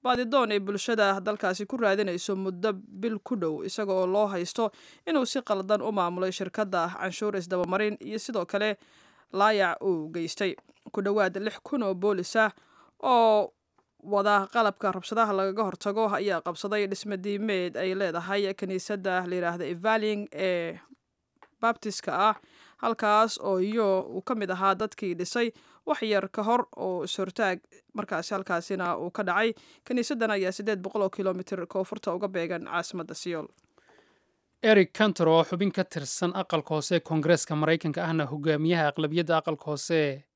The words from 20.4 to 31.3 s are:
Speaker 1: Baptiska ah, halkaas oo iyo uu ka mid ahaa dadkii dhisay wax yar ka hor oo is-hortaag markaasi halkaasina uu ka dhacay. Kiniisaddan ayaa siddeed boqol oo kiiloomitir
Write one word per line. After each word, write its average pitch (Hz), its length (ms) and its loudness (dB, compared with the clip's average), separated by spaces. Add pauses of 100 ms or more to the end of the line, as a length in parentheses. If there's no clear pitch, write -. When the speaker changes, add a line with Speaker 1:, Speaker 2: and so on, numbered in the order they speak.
Speaker 1:
Baptiska 226 520 -2 (160)
ah, 214 60 2 (440)
halkaas 220 640 2
oo 190 160 0
iyo 196 420 2 (140)
uu 190 80 -6
ka 262 120 -2
mid 202 160 -4
ahaa 190 240 4
dadkii 196 400 -4
dhisay 226 360 0 (360)
wax - 160 0
yar 202 260 0
ka - 140 -6
hor 233 240 2 (100)
oo 180 280 -4
is-hortaag 185 540 -2 (360)
markaasi 208 400 -4
halkaasina 180 640 -2
uu 175 120 -6
ka 214 120 -6
dhacay. 202 320 2 (320)
Kiniisaddan 240 440 0
ayaa 190 220 0
siddeed 202 300 -4
boqol 185 200 -2
oo 190 80 2
kiiloomitir 185 560 -4